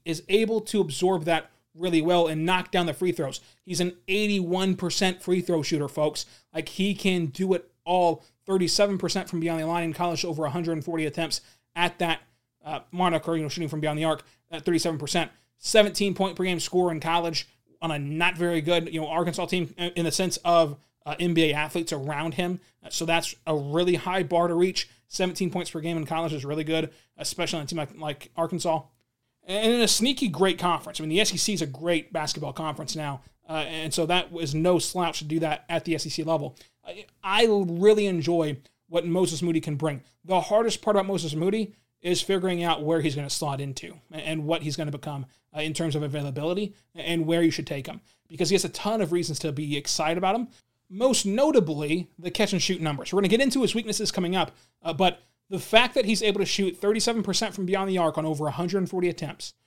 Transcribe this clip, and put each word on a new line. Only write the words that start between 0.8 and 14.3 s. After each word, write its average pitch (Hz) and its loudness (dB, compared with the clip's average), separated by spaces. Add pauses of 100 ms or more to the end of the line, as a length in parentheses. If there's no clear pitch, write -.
that 160 0 (240)
really 170 2
well 175 4
and 156 -2
knock 180 0
down 175 2
the 160 -2
free 180 0
throws. 147 -4 (220)
He's 180 -4
an 175 0 (140)
eighty-one 190 0
percent 185 0
free 180 0
throw 170 0
shooter, 147 -2
folks. 151 -2 (280)
Like, 160 -6
he 196 0
can 185 0
do 185 0
it 180 -4 (140)
all. 170 2 (220)
Thirty-seven 190 2
percent 185 -2
from 175 -4
beyond 165 -2
the 156 -2
line 170 -2
in 160 -2
college, 175 -2
over 156 -4
a 139 -2
hundred 165 -2
and 156 -6
forty 165 -2
attempts 151 -4 (340)
at 170 0
that, 165 -2 (440)
uh, 151 -8 (100)
moniker, 165 0
you 160 -2
know, 151 -4
shooting 160 -6
from 156 -6
beyond 151 -2
the 156 -2
arc 156 0 (280)